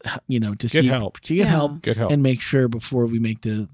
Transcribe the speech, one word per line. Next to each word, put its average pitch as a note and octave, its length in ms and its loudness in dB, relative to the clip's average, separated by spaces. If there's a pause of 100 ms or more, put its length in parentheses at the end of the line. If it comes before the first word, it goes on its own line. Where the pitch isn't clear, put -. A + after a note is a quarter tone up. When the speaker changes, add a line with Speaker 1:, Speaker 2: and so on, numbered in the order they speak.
(280)
Speaker 1:
you B2+ 100 0
know, G#2 160 -2
to A2+ 140 -4
Speaker 2:
Get D#3 140 2
Speaker 1:
see C3 40 6
Speaker 2:
help. B2 360 -2
Speaker 1:
to - 120 -4
get G3 120 4
Speaker 3:
Yeah. - 40 4
Speaker 1:
help D3 320 0
Speaker 2:
Get A2+ 140 0
help. A2 160 0
Speaker 1:
and C#3+ 100 4
make C3 180 2
sure C3 280 2
before A#2 380 -2
we A#2 120 0
make A2+ 220 -2
the, G#2+ 340 -4